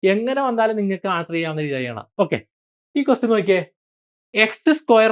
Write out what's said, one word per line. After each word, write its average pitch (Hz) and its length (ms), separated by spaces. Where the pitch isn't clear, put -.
എങ്ങനെ 240 360
വന്നാലും 226 340
നിങ്ങൾക്ക് 190 340
ആൻസർ 170 200
ചെയ്യാവുന്ന 156 300
രീതി 139 120
ചെയ്യണം. 120 280
ഓക്കെ, 131 140
ഈ 285 100
ക്വസ്റ്റ്യൻ 240 280
നോക്കിയേ, 190 240
എക്സ് 262 340
സ്ക്വയർ 220 340